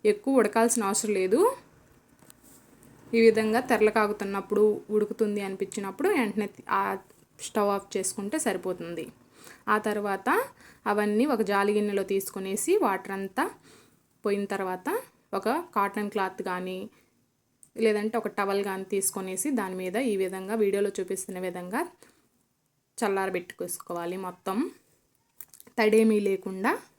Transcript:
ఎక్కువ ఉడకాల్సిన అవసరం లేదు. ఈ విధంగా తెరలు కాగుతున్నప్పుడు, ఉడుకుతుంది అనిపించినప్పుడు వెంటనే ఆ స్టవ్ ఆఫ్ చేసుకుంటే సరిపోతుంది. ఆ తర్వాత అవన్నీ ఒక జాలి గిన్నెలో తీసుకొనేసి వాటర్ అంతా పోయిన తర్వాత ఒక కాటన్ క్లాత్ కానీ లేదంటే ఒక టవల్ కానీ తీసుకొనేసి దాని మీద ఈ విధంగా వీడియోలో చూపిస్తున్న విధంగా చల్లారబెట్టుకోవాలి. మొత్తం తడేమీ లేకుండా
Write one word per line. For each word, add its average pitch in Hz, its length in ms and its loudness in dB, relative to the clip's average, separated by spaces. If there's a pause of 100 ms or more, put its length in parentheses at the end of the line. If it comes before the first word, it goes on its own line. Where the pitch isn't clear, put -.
(120)
ఎక్కువ 262 280 2
ఉడకాల్సిన 226 480 2
అవసరం 208 320 0
లేదు. 190 200 4 (1800)
ఈ 226 80 6
విధంగా 220 440 4
తెరలు 214 280 4
కాగుతున్నప్పుడు, 208 680 0 (320)
ఉడుకుతుంది 208 540 0
అనిపించినప్పుడు 196 640 -4
వెంటనే 208 340 0 (300)
ఆ - 20 0 (680)
స్టవ్ 202 280 2
ఆఫ్ 196 200 -8
చేసుకుంటే 202 420 -4 (100)
సరిపోతుంది. 180 580 -6 (680)
ఆ - 20 0 (100)
తర్వాత 208 400 -4 (680)
అవన్నీ 208 320 2 (100)
ఒక 220 40 -2 (120)
జాలి 202 260 2
గిన్నెలో 202 360 0
తీసుకొనేసి 196 600 -2 (140)
వాటర్ 190 320 -4
అంతా 226 260 -2 (800)
పోయిన 202 180 0 (120)
తర్వాత 185 320 -4 (480)
ఒక - 140 0 (240)
కాటన్ 202 380 0
క్లాత్ 190 340 -2
కానీ 185 280 -6 (1120)
లేదంటే 214 360 2
ఒక - 180 -6
టవల్ 196 280 0
కానీ 190 180 -6 (100)
తీసుకొనేసి 190 540 -2 (120)
దాని 185 200 -4
మీద 185 160 -4 (140)
ఈ - 20 2 (100)
విధంగా 190 400 -4
వీడియోలో 202 340 2
చూపిస్తున్న 190 480 -6
విధంగా 180 360 -4 (1200)
చల్లారబెట్టుకోవాలి. 180 1160 -4 (100)
మొత్తం 190 320 -6 (1200)
తడేమీ 220 400 6 (100)
లేకుండా 190 440 -2 (260)